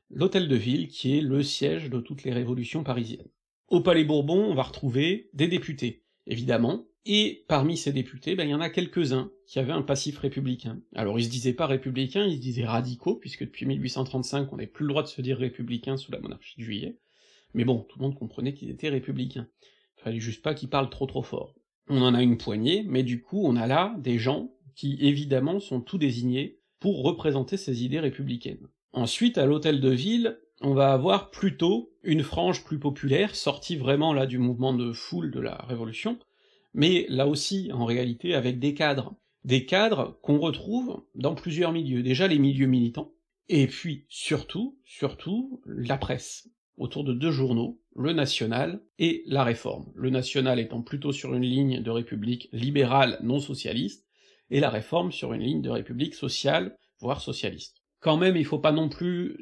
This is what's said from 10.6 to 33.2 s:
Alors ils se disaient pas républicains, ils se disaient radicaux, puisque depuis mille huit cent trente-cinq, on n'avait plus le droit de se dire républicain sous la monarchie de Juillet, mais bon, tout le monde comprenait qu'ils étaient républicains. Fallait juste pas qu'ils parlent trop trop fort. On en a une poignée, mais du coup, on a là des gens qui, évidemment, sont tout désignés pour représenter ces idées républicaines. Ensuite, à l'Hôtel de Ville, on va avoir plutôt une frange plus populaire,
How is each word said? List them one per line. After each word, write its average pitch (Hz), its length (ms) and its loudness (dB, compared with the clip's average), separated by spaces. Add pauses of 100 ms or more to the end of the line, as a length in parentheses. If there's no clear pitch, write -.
Alors 110 240 0
ils 117 60 2
se 117 60 -4
disaient 123 240 -2
pas 160 120 0
républicains, 135 600 0
ils 165 100 0
se 123 40 -6
disaient 120 260 -4
radicaux, 120 500 -2
puisque - 280 -12
depuis - 200 -10
mille 139 180 -2
huit 131 60 -2
cent 131 160 -4
trente-cinq, 135 480 -4
on - 40 -10
n'avait 107 100 -8
plus - 180 -8
le 143 60 0
droit 147 120 0
de 147 60 -4
se - 140 -10
dire 127 160 -2
républicain 120 580 -4
sous - 160 -10
la - 80 -8
monarchie - 380 -14
de 117 60 -10
Juillet, 113 340 -8 (560)
mais 117 100 2
bon, 123 140 2 (100)
tout - 100 -20
le 127 60 -6
monde 139 140 -4
comprenait 120 340 -6
qu'ils - 180 -12
étaient 131 200 -6
républicains. 131 560 -6 (500)
Fallait 113 240 -6
juste 113 220 -8
pas 160 120 -2
qu'ils 135 160 -10
parlent 135 200 0
trop - 160 -6
trop - 160 -6
fort. - 320 -10 (340)
On 135 140 4
en 127 120 6
a 123 80 4
une 120 160 6
poignée, 131 480 0
mais 131 160 0
du 120 200 -2
coup, 202 200 -4
on 131 140 4
a 113 100 0
là 180 320 2
des 123 200 0
gens 135 340 -2 (220)
qui, 139 260 -4
évidemment, 143 600 2
sont 131 200 -4
tout 185 180 -6
désignés 127 600 0 (200)
pour 175 240 0
représenter 139 540 0
ces 123 280 -2
idées 143 160 -2
républicaines. 127 680 -4 (240)
Ensuite, 170 460 2
à 135 80 6
l'Hôtel 147 340 4
de 131 100 6
Ville, 226 480 2 (240)
on 139 120 2
va 139 180 6
avoir 180 380 2
plutôt 190 600 0 (120)
une 156 180 4
frange 170 420 0
plus 151 140 -4
populaire, 147 560 2